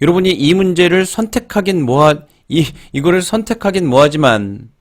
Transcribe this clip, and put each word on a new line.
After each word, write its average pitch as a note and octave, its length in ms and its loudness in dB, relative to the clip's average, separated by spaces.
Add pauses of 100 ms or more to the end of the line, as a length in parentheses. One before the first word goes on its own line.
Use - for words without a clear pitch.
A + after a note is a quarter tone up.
여러분이 F3+ 300 2
이 D#3+ 240 0
문제를 F3+ 500 2
선택하긴 G3 800 -4
뭐하-, D3 400 2 (260)
이, D#3 180 0 (260)
이거를 E3+ 280 0
선택하긴 G3+ 680 -4
뭐하지만 B2 840 0 (100)